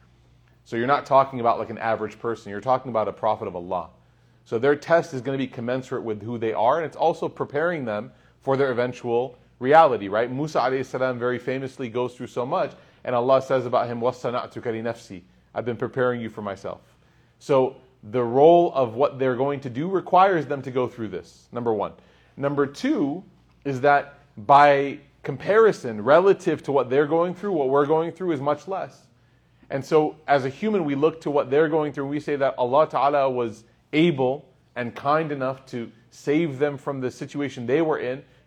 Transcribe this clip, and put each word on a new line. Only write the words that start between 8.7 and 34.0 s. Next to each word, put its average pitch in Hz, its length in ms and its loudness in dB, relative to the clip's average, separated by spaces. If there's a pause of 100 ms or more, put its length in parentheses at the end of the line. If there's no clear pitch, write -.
eventual 123 680 -4 (220)
reality, 127 480 6
right? 110 200 0
Musa 151 300 -4
alayhi 131 260 0
salam 127 320 -4
very 123 220 -4
famously 131 500 -8
goes 123 280 -6
through 123 100 -12
so 120 180 -6
much, 147 280 -4 (320)
and 127 100 -2
Allah 131 260 4
says 131 260 0
about 117 200 0
him, 120 140 -6
"وَاصْطَنَعْتُكَ 120 600 -4
لِنَفْسِي." 113 600 -8 (320)
I've 117 100 -6
been 120 120 -4
preparing 123 440 -2
you 113 80 -8
for 107 140 -12
myself. 98 380 -10 (580)
So 131 380 2 (260)
the 113 220 -4
role 160 500 6
of 123 200 0
what 135 260 -2
they're 131 160 0
going 135 240 -2
to 135 100 -10
do 143 180 -6
requires 180 580 2
them 139 160 -6
to 127 100 -10
go 127 160 0
through 110 220 -10
this, - 420 -14
number 120 200 -2
one. 98 200 -2 (440)
Number 139 300 0
two 180 560 -2 (420)
is 135 180 -4
that 143 360 2 (180)
by 143 600 6 (240)
comparison, 151 800 2
relative 165 640 4
to 143 80 -4
what 127 180 0
they're 147 160 4
going 170 300 0
through, 202 160 -6
what 143 160 0
we're 139 180 4
going 160 240 0
through 175 220 -4
is 135 80 -2
much 147 260 -2
less. 170 400 -10 (640)
And 135 140 -6
so 156 320 2 (100)
as 139 180 4
a 135 40 -2
human, 196 360 -2
we 143 120 -2
look 156 240 0
to 160 100 -6
what 139 180 0
they're 151 200 4
going 151 240 0
through, 139 140 -6
and 139 40 -8
we 147 80 -6
say 147 160 -6
that 135 240 -2
Allah 135 300 2
Ta'ala 139 420 2
was 120 320 -4 (320)
able 147 540 0 (260)